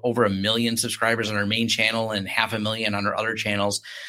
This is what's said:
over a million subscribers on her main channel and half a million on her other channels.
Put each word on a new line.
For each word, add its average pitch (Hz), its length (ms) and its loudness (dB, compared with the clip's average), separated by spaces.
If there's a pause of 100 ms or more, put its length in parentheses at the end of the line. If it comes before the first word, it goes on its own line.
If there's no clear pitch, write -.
over 120 220 4
a 101 40 4
million 113 460 2
subscribers 113 540 0
on 107 80 -2
her 101 80 0
main 113 240 0
channel 113 420 2
and 98 160 -2
half 110 260 0
a 110 60 -2
million 107 360 -2
on 101 100 -2
her 104 120 0
other 110 180 -2
channels. 104 460 -2 (280)